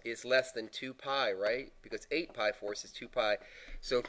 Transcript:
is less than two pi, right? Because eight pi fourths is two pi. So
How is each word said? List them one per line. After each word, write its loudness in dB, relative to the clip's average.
is -6
less 4
than -4
two -8
pi, 0
right? 0
Because -8
eight -2
pi 4
fourths -4
is -16
two -12
pi. 4
So 2